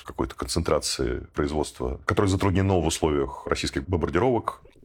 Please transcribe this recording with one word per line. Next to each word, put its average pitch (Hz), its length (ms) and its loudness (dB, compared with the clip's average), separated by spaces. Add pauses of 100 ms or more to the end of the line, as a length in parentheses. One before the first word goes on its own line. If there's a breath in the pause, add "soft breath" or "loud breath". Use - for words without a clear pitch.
какой-то - 300 -6
концентрации 69 1000 -2
производства, 71 720 -4
которое 98 240 2
затруднено 95 500 4
в 78 80 2
условиях 73 600 0
российских - 420 -2
бомбардировок. 95 720 0 (240)